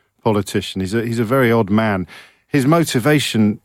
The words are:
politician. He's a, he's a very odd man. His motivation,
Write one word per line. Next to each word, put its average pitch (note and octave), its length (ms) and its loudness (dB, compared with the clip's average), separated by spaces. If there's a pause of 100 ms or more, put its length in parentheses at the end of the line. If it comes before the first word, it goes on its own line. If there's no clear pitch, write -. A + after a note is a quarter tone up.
(240)
politician. G2+ 580 -2
He's F#2 120 -6
a, A#2 100 -2
he's A2+ 140 -4
a A#2+ 60 0
very A#2+ 280 2
odd A2+ 200 2
man. G#2 340 0 (420)
His C3+ 200 0
motivation, C3 960 2